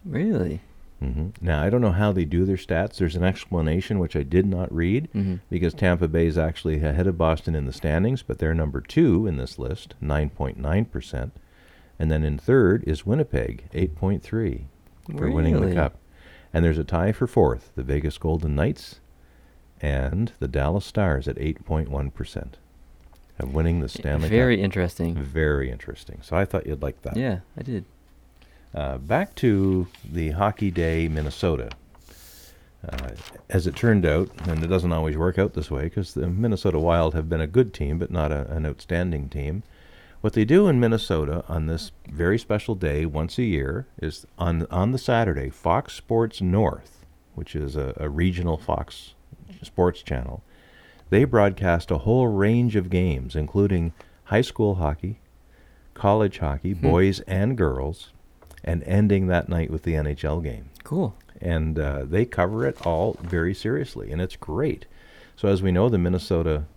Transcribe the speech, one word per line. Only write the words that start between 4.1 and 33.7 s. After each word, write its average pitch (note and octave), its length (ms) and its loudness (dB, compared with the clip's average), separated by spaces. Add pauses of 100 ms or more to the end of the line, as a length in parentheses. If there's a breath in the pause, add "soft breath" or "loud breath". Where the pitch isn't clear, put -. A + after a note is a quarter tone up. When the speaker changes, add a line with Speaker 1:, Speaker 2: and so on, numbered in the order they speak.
Speaker 2:
I D2 60 0
did F2 240 4
not F#2 280 -2
read, G2 400 0
Speaker 1:
Mm-hmm. G2 200 0 (160)
Speaker 2:
because F2 240 0
Tampa F2 340 2
Bay E2 180 2
is D#2+ 120 2
actually D#2 440 0
ahead D#2+ 240 2
of F2 120 0
Boston D#2+ 360 2
in C#2+ 120 -2
the B1+ 80 -6
standings, F#2 480 0
but - 160 -6
they're D#2+ 160 0
number D2+ 260 -2
two A2 460 2
in E2 100 -2
this B1 220 -8
list, B1+ 420 -8
nine D2+ 300 0
point - 260 -6
nine D#2+ 300 0
percent. B1+ 480 -8 (640 soft breath)
And D#2+ 120 0
then D#2 140 2
in D2 140 0
third A#2 480 4
is D#2 180 -2
Winnipeg, C#2+ 600 -2 (100)
eight D2+ 200 0
point F#2+ 280 -2
three C#2+ 460 -4 (500)
for C#2+ 120 0
winning D#2+ 260 2
the - 40 4
Speaker 1:
Really? F#2 140 2
Speaker 2:
Cup. D2+ 240 0 (560 loud breath)
And E2+ 100 4
there's D#2+ 140 4
a D2+ 60 -2
tie F2+ 280 0
for B2 140 0
fourth, D2 480 2
the B1+ 80 -6
Vegas D2 340 -2
Golden D#2+ 380 0
Knights - 460 -2 (840 soft breath)
and D2 560 -2
the D2 100 -4
Dallas C#2+ 380 0
Stars D2 420 0
at - 100 -6
eight D#2 280 -4
point D#2 240 -2
one C#2 200 -4
percent - 460 -10 (840)
of C2+ 140 -6
winning E2 280 2
the C2+ 100 -2
Stanley D2+ 400 -2
Speaker 1:
Very A#2+ 260 4
Speaker 2:
Cup. F#2+ 80 2
Speaker 1:
interesting. F2 500 -2
Speaker 2:
Very C#2+ 560 0
interesting. - 520 -14
So - 140 -4
I G2 100 2
thought - 200 -4
you'd C#2+ 160 -6
like C#2 200 -6
that. F#2+ 140 -8
Speaker 1:
Yeah, A2+ 240 -2 (180)
I - 40 -10
did. A2+ 220 -6 (920 soft breath)
Speaker 2:
Uh, C2+ 240 -4
back A#2 380 -2
to F#2+ 500 2 (240)
the D#2+ 200 -2
Hockey G2+ 400 0
Day, E2 360 0
Minnesota. D2+ 640 -2 (1160 loud breath)
Uh, B1+ 220 -8 (380)
as F2+ 180 2
it - 100 -2